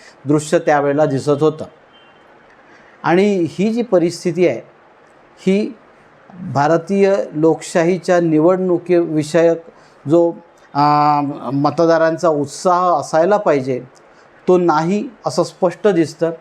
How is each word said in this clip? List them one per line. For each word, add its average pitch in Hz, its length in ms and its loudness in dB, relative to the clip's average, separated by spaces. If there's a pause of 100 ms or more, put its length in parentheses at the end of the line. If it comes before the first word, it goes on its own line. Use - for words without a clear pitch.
(260)
दृश्य 151 340 0
त्यावेळेला 147 460 0
दिसत 135 240 -2
होतं. 151 360 0 (1400)
आणि 185 460 2
ही 220 240 -2
जी 240 80 -2
परिस्थिती 175 640 0
आहे 117 140 -4 (760)
ही 214 380 -2 (760)
भारतीय 165 640 2 (160)
लोकशाहीच्या 165 880 0
निवडणुकीविषयक 170 1400 0 (520)
जो, 170 240 4 (400)
अ, 143 80 0 (720)
मतदारांचा 160 760 0
उत्साह 170 680 0
असायला 170 380 0
पाहिजे 135 460 -2 (640)
तो 180 100 4
नाही 170 520 0 (160)
असं 160 180 -2
स्पष्ट 170 440 -4
दिसतं. 165 540 0